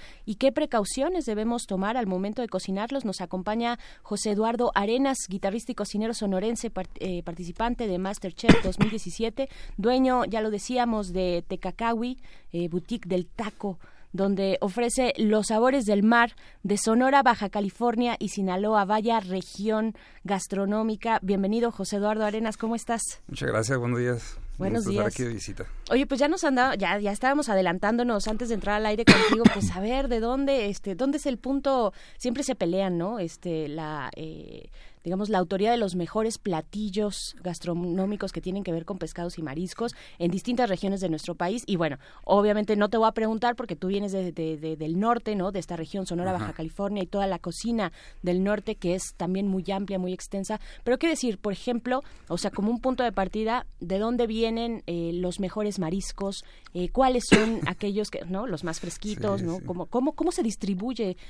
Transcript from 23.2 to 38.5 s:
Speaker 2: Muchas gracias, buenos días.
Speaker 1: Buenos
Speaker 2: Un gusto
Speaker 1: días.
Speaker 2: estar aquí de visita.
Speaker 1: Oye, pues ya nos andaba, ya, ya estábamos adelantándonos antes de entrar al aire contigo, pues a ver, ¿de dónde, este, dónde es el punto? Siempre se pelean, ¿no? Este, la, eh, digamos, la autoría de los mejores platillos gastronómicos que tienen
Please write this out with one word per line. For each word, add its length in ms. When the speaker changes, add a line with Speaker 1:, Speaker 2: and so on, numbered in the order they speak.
Speaker 2:
Muchas 200
gracias, 300
buenos 200
días. 380
Speaker 1:
Buenos 220
Speaker 2:
Un 40
gusto 60
Speaker 1:
días. 160
Speaker 2:
estar 180
aquí 40
de 60
visita. 320
Speaker 1:
Oye, 160
pues 140
ya 80
nos 160
andaba, 300
ya, 240
ya 140
estábamos 360
adelantándonos 800
antes 220
de 60
entrar 200
al 80
aire 220
contigo, 380
pues 160
a 100
ver, 280
¿de 120
dónde, 480
este, 260
dónde 220
es 80
el 140
punto? 560
Siempre 240
se 120
pelean, 440
¿no? 220
Este, 480
la, 480
eh, 520
digamos, 280
la 80
autoría 320
de 80
los 160
mejores 420
platillos 1080
gastronómicos 880
que 100
tienen 200